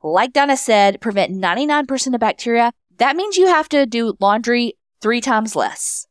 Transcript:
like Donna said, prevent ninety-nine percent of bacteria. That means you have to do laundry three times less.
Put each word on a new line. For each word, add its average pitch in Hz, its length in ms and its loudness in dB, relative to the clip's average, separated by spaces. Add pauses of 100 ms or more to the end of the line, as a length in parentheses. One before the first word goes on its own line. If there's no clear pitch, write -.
like 185 300 0
Donna 285 240 2
said, 202 440 2
prevent 202 320 -2
ninety-nine 254 540 -2
percent 262 300 -4
of 226 40 -4
bacteria. 233 520 0 (240)
That 269 180 2
means 381 220 -4
you 370 100 6
have 320 220 2
to 277 180 2
do 233 320 -4
laundry 233 560 0 (260)
three 233 200 0
times 220 340 -2
less. - 560 -6